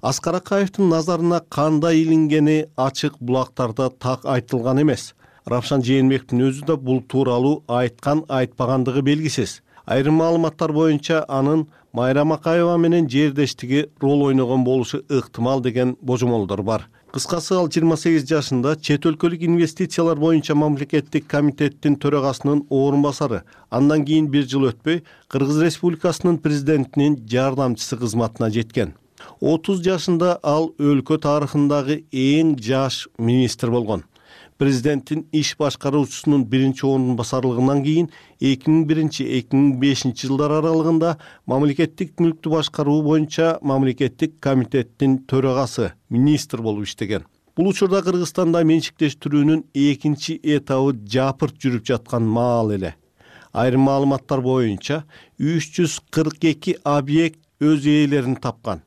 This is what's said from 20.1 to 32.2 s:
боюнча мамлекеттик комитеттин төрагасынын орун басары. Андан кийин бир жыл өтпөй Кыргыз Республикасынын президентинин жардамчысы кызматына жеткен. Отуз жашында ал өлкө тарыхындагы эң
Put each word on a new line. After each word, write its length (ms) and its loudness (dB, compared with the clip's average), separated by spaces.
боюнча 380 2
мамлекеттик 720 -2
комитеттин 680 0
төрагасынын 720 0
орун 320 2
басары. 420 -2
Андан 340 2
кийин 240 2
бир 220 0
жыл 240 0
өтпөй 300 -4
Кыргыз 320 0
Республикасынын 760 0
президентинин 840 0
жардамчысы 760 -2
кызматына 540 -2
жеткен. 460 -4
Отуз 460 0
жашында 580 0
ал 360 0
өлкө 420 2
тарыхындагы 880 0
эң 480 2